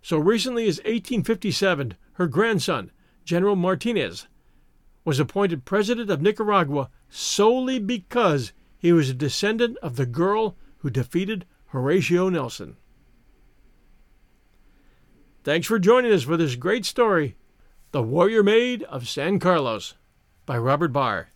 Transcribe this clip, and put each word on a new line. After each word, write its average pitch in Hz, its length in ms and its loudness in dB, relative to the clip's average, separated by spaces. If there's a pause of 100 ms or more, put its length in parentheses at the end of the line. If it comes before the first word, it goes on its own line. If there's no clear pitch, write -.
So 165 160 -2
recently 226 500 2
as 156 180 0
eighteen 226 360 -2
fifty-seven, 185 720 -2 (180)
her 180 140 -2
grandson, 175 640 0 (340)
General 185 320 0
Martinez, 180 720 -2 (760)
was 143 160 0
appointed 170 460 -2
president 214 440 -2
of 147 120 0
Nicaragua 196 680 0 (200)
solely 254 680 0
because 196 760 0 (240)
he 175 160 4
was 151 160 4
a 131 40 -4
descendant 220 680 -2
of 123 180 -8
the 135 80 0
girl 185 500 0 (220)
who 139 120 -6
defeated 175 560 -4 (220)
Horatio 175 600 0
Nelson. 123 480 -6 (2750)
Thanks 156 240 -2
for 226 100 0
joining 226 360 4
us 151 100 2
for 160 140 -2
this 147 180 0
great 185 300 -2
story, 175 500 0 (560)
The 139 100 -2
Warrior 175 420 2
Maid 233 400 2
of 123 260 -10
San 170 300 -2
Carlos, 147 560 0 (500)
by 127 120 -4
Robert 135 360 0
Barr. 113 420 -2